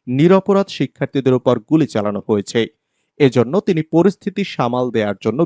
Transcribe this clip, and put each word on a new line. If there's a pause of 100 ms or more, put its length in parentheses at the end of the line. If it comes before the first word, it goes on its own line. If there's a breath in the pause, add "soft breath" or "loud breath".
নিরপরাধ
শিক্ষার্থীদের
উপর (120)
গুলি
চালানো
হয়েছে। (600)
এজন্য
তিনি
পরিস্থিতি
সামাল
দেওয়ার
জন্য